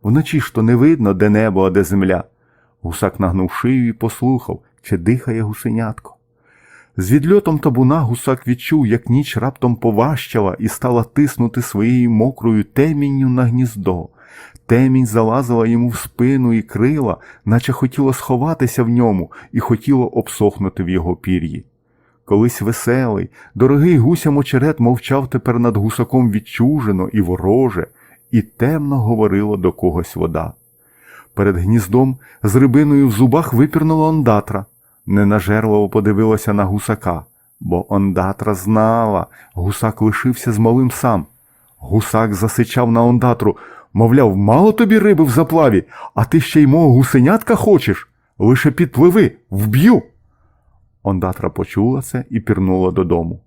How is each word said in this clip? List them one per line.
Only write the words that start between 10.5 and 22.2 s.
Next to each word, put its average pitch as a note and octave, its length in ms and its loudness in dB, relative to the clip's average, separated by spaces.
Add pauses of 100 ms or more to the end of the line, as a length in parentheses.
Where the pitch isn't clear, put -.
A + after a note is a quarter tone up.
і A2 100 -2
стала A#2+ 360 -2
тиснути B2 580 -2
своєю A#2 480 0
мокрою A2+ 540 0
темінню C#3 640 0
на B2+ 160 0
гніздо. G#2+ 640 -2 (580)
Темінь C3 400 2
залазила A2+ 600 0
йому A#2 220 0
в A2+ 80 -6
спину B2+ 560 -2
і A2 100 0
крила, A#2+ 540 -2 (280)
наче B2 280 0
хотіла C3 400 -2
сховатися C3+ 680 -2
в A2+ 60 0
ньому A2+ 440 0 (200)
і - 80 -2
хотіла B2+ 460 0
обсохнути G2+ 760 -4
в F2 60 -4
його F2+ 280 -2
пір'ї. E2 500 -4 (580)